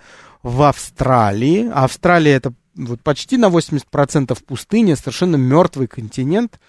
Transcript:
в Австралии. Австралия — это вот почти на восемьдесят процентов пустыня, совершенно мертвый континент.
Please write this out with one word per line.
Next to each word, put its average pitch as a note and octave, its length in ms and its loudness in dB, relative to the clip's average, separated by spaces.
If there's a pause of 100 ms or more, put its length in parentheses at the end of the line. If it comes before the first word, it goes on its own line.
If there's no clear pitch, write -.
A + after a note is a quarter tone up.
(440)
в B2 180 -2
Австралии. C3 1120 0
Австралия — D3+ 600 2
это C3 200 -2 (220)
вот A#2+ 260 -10
почти D#3+ 360 -4
на A3+ 120 4
восемьдесят D#3+ 400 -2
процентов C#3 540 -2
пустыня, G3 520 0
совершенно E3 400 -2
мертвый C3+ 520 2
континент. C3+ 800 -4